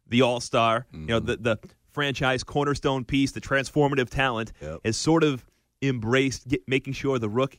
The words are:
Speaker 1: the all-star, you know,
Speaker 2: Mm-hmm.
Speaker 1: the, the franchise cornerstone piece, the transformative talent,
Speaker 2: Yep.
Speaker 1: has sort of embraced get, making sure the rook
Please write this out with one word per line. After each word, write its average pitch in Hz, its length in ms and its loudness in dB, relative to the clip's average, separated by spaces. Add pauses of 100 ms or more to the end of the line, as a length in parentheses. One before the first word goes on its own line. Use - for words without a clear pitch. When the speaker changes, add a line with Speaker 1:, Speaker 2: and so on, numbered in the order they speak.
Speaker 1:
the 123 160 2
all-star, 120 680 2
you - 80 -14
know, 80 200 0
Speaker 2:
Mm-hmm. - 60 -6
Speaker 1:
the, 120 100 -2 (200)
the - 20 -16 (320)
franchise 135 540 -2
cornerstone 143 600 0
piece, 139 280 0
the - 80 -10
transformative 139 680 0
talent, 120 520 -2
Speaker 2:
Yep. 80 240 -10
Speaker 1:
has 113 120 -2
sort 160 280 4
of 139 200 0 (380)
embraced 131 640 0
get, 135 220 -2
making 131 240 -2
sure 135 260 -2
the 110 100 -2
rook 127 300 -2